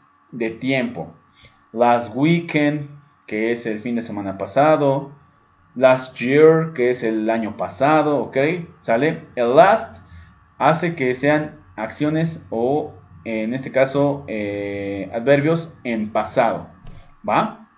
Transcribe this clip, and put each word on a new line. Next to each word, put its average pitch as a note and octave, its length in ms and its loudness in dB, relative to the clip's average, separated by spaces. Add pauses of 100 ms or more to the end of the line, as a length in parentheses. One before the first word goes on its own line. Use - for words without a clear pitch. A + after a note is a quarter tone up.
(320)
de A2+ 180 -4
tiempo. A2+ 640 -4 (580)
Last A#2+ 420 2
weekend, D3+ 760 0 (360)
que A2 260 -2
es A#2 140 -6
el G#2+ 140 -6
fin A#2+ 160 -6
de A#2 60 -2
semana G2 360 -8
pasado. C#3 760 0 (640)
Last B2+ 420 2
year, D#3 560 4
que B2 160 0
es B2 140 -2
el A2 260 -2
año A2+ 260 -2
pasado, D3 640 2
¿ok? A2+ 180 -4 (420)
¿Sale? C3+ 440 0 (120)
El A#2+ 200 0
last G3 480 4 (540)
hace D#3+ 380 0
que B2+ 200 -2
sean D3 460 0 (160)
acciones D3+ 720 -4
o, B2+ 440 -2 (300)
en A2 300 -4
este C3 180 -8
caso, C#3+ 560 2
eh, G2+ 880 -6
adverbios C#3+ 580 0 (120)
en A2+ 260 -4
pasado, G#2+ 560 -2 (600)
¿va? E3+ 500 -2